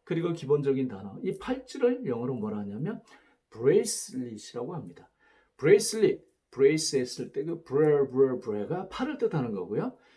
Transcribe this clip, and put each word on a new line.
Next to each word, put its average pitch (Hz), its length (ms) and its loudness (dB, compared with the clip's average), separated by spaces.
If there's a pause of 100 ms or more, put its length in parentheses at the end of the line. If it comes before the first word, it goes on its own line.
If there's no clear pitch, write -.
그리고 170 240 -2
기본적인 135 560 0
단어, 98 340 -12
이 196 160 -4
팔찌를 254 680 -2
영어로 123 300 -2
뭐라 104 240 -4
하냐면 110 420 -6 (480)
브레이슬릿이라고 127 1200 -2
합니다. 104 360 -14 (480)
브레이슬릿, 202 680 4 (240)
브레이스 147 460 4
했을 123 380 -4
때 143 100 -4
그 165 200 -6
브레, 143 440 4
브레, 131 320 4
브레가 117 480 -4
팔을 277 300 -6
뜻하는 143 340 -2
거고요. 104 460 -4 (200)